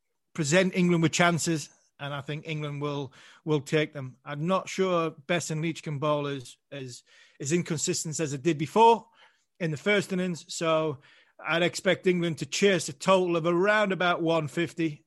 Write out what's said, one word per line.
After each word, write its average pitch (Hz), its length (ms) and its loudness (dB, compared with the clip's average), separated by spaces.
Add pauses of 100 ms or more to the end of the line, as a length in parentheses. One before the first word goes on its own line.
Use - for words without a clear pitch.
(340)
present 180 420 2
England 175 280 4
with 156 80 4
chances, 170 580 0 (300)
and 143 120 -10
I 143 100 -8
think 147 260 -10
England 151 340 -6
will, 143 320 -6 (320)
will 151 160 0
take 156 320 0
them. 127 220 -12 (100)
I'm 147 220 -6
not 185 200 0
sure 175 440 0 (160)
Bess 170 240 -2
and 156 100 -4
Leach 165 220 -6
can 147 160 -6
bowl 147 280 0
as, 135 300 -10 (140)
as, 131 320 -14 (360)
as 143 120 -4
inconsistent 165 680 -2
as 147 140 -4
it 139 80 -8
did 160 160 0
before 220 480 4 (540)
in 165 120 -2
the 143 60 -4
first 196 360 0
innings, 180 340 -4
so 160 520 0 (460)
I'd 165 180 2
expect - 440 0
England 170 320 0
to 151 60 -4
chase 190 440 2
a 151 40 -10
total 185 420 2
of 160 100 0
around 196 460 2
about 175 300 0
one 160 260 0
fifty 160 600 -4